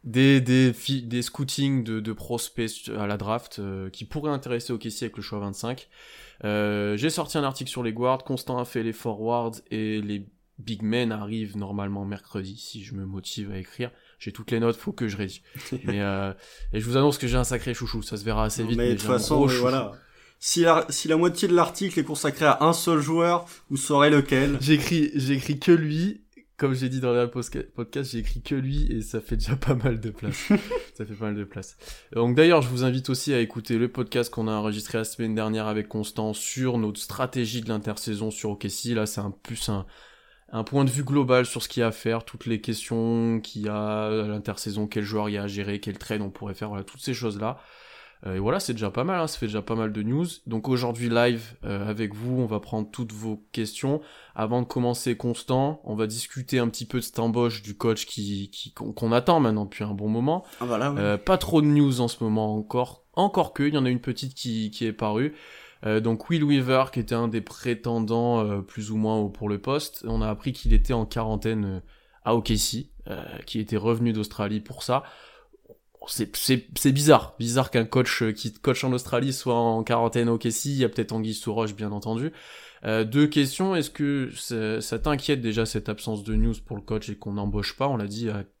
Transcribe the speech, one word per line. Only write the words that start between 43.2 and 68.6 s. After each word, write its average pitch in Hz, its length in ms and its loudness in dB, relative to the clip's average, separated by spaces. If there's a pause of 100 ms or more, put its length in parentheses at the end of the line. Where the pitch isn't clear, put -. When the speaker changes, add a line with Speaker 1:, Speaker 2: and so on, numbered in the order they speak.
Speaker 1:
qu'il - 260 -10
y - 20 -2
a 107 380 -2
à 107 40 -2 (160)
l'intersaison, 107 600 -4
quel 107 180 -2
joueur 107 240 -2
il 104 40 -2
y 104 40 -2
a 101 60 -4
à 101 60 -4
gérer, 101 300 -4
quel 101 200 -8
trade 107 240 -4
on 98 80 -6
pourrait 101 240 -10
faire, 107 160 -8
voilà, 98 140 -6
toutes - 180 -18
ces 135 100 -4
choses-là. 113 460 -4 (680)
Euh, 92 120 -6
et - 20 -2
voilà, 123 220 0
c'est - 120 -4
déjà 107 180 -2
pas 120 140 -2
mal, 185 160 -2
hein, 160 60 0
ça 151 100 -8
fait 120 100 -4
déjà 107 140 -2
pas 113 140 -4
mal 110 180 -2
de 107 100 -4
news. 131 220 0 (220)
Donc 110 240 -2
aujourd'hui, 120 400 0
live, 117 440 2 (100)
euh, 101 220 -4
avec 107 280 -4
vous, 123 260 -2
on 123 60 2
va 107 140 -2
prendre 107 300 -4
toutes 113 220 -8
vos 107 400 -8
questions. 135 480 -2 (340)
Avant 117 280 0
de 120 40 -2
commencer, 120 520 0
Constant, 131 640 -2
on 107 100 -6
va 110 120 0
discuter 127 520 -4
un 120 100 4
petit 113 180 -6
peu - 100 -6
de 120 60 0
cette - 160 -10
embauche 117 440 2
du 101 140 -12
coach 113 300 0
qui, 101 440 -6
qui, - 220 -12
qu'on, 107 220 -10
qu'on 113 180 0
attend 143 260 6
maintenant 110 280 4
depuis 104 180 -8
un 104 80 -6
bon 101 160 -4
moment. 135 380 0 (140)
Speaker 2:
Ah 123 60 -4
bah 120 120 0
là, 139 140 0
oui. 143 60 -2
Speaker 1:
Euh, 104 200 2
pas 190 180 2
trop 165 240 4
de 147 60 6
news 143 340 6
en 120 80 2
ce - 160 -6
moment 107 320 0
encore, 123 560 -4
encore 190 400 2
que, 143 120 0
il 151 100 2
y 147 40 2
en 131 60 2
a 127 60 4
une 127 100 0
petite 131 320 -6
qui, 110 380 -4
qui 113 160 -4
est 107 80 -2
parue. 117 400 0 (500)
Euh, 107 160 2
donc 113 300 -2
Will 165 120 2
Weaver, 131 420 4 (100)
qui 127 60 0
était 113 140 -2
un 117 140 0
des 110 140 -2
prétendants, 117 1000 0
euh, 104 220 0